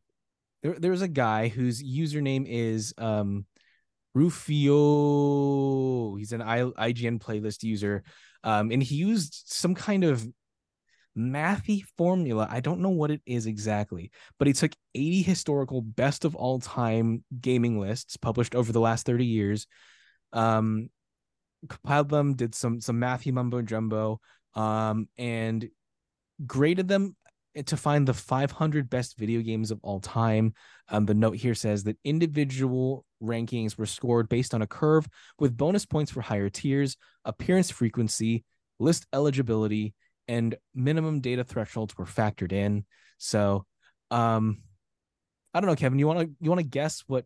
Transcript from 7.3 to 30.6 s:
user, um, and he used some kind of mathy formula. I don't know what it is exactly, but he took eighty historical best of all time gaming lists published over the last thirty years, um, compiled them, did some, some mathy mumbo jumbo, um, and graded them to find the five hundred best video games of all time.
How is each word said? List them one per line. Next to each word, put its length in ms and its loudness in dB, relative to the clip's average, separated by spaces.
user, 400 -2
um, 280 2
and 120 2
he 120 -4
used 500 -2
some 300 0
kind 280 0
of 240 2
mathy 680 -2
formula. 540 2
I 100 -4
don't 220 -2
know 80 2
what 220 2
it 160 -2
is 180 -2
exactly, 640 -4
but 80 4
he 60 6
took 200 0
eighty 260 0
historical 640 0
best 420 0
of 100 0
all 240 -2
time 640 0
gaming 400 2
lists 380 -6
published 380 0
over 180 0
the 80 4
last 240 2
thirty 220 2
years, 400 0
um, 560 2
compiled 400 0
them, 240 2
did 220 -4
some, 260 -4
some 180 -2
mathy 320 -2
mumbo 300 -2
jumbo, 580 -2
um, 520 0
and 500 -4
graded 400 2
them 280 0
to 120 -2
find 300 4
the 60 2
five 380 -2
hundred 380 -2
best 280 -4
video 240 0
games 280 -2
of 140 -6
all 160 -6
time. 540 2